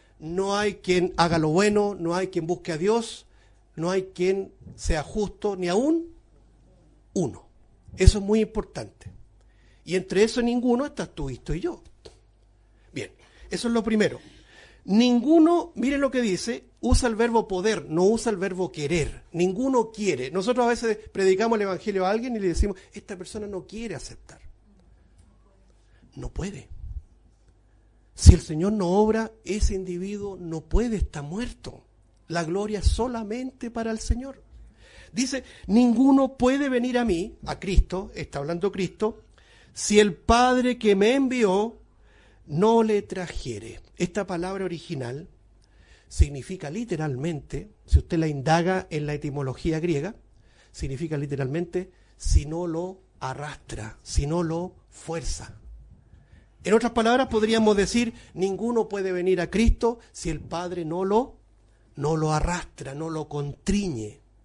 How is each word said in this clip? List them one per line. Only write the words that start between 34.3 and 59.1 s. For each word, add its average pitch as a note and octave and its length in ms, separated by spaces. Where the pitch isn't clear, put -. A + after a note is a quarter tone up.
Dice, B3+ 300
"Ninguno B3+ 720
puede C#4 320
venir B3 280
a A#3+ 80
mí", F#3+ 400
a G3+ 140
Cristo, F#3+ 560
está - 240
hablando E3+ 320
Cristo, G3 500
"si - 260
el G#3+ 160
Padre B3 600
que G#3+ 180
me G#3 180
envió A#3+ 640
no G#3+ 360
le G#3 200
trajere". B2+ 800
Esta F#3 280
palabra F#3+ 400
original D3 600
significa C#3+ 640
literalmente, D#3 1000
si - 140
usted E3+ 180
la D#3+ 100
indaga E3 600
en D3+ 160
la D3 80
etimología C#3+ 640
griega, E3 360
significa D3 460
literalmente, D3 720
"Si - 280
no E3 220
lo F3+ 320
arrastra, C3 840
si - 240
no E3+ 160
lo E3+ 320
fuerza". - 680
En F#3+ 100
otras A#3 200
palabras, A#3+ 340
podríamos A3 480
decir, A3+ 380
"Ninguno G3 540
puede F#3+ 240